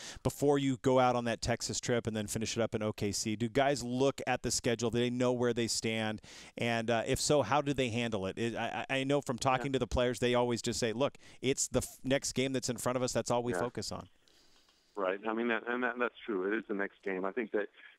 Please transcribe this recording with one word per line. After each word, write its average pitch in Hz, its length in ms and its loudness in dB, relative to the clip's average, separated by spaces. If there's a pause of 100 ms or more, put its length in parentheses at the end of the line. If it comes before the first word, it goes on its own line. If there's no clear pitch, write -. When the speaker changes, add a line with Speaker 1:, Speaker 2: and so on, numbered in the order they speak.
(220)
Speaker 1:
before 143 360 2
you 135 200 2
go 131 200 4
out 123 160 6
on 120 120 0
that 117 160 -2
Texas 113 380 -2
trip 120 260 0
and 110 100 -2
then 107 100 -2
finish 110 300 -4
it 117 60 2
up 107 120 0
in 107 80 0
O 107 100 0
K 104 200 -2
C, 107 240 -2
do 113 120 -2
guys 135 360 2
look 127 420 0
at 127 160 0
the 123 80 -2
schedule? 117 400 0
Do 117 80 0
they 123 120 2
know 123 220 2
where 123 200 2
they 117 160 0
stand? 110 540 -2 (340)
And, 117 340 0
uh, 113 160 2
if 127 140 0
so, 147 220 4
how 127 180 2
do 143 140 -2
they 127 160 0
handle 110 340 -2
it? 95 140 -4
It, 113 180 -2
I, 113 320 -4
I, 135 120 -2
I 135 40 -2
know 143 160 2
from 131 160 -4
talking 127 300 2
Speaker 2:
Yeah. 135 60 -4
Speaker 1:
to 135 80 0
the 120 60 0
players, 123 320 0
they 123 160 2
always 120 280 2
just 117 180 -2
say, 113 140 0
"Look, 127 240 -2 (240)
it's 131 260 0
the 123 120 2
f-, - 220 -10
next 131 300 0
game 131 220 0
that's 127 160 -2
in 113 80 -4
front 123 180 -2
of 123 60 0
us. 127 100 0
That's 113 180 0
all 120 120 2
we 120 100 -2
Speaker 2:
Yeah. 87 80 0
Speaker 1:
focus 120 320 -4
on." 87 160 -10 (880)
Speaker 2:
Right. 98 320 0
I 110 40 0
mean, 117 160 0
that, 110 200 0
and 123 160 -2
that, 120 160 -2
that's 120 140 0 (120)
true. 98 240 0
It 110 60 0
is 107 100 -4
the 113 80 -4
next 98 300 -6
game. 95 200 -2
I 95 60 -2
think 107 220 -4
that 104 160 0 (300)